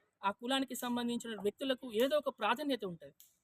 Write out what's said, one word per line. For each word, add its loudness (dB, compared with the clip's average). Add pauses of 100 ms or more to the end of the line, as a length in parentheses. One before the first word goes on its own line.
(240)
ఆ 4
కులానికి 0
సంబంధించిన -2
వ్యక్తులకు -2
ఏదో 4
ఒక 0
ప్రాధాన్యత 0
ఉంటుంది. -10 (300)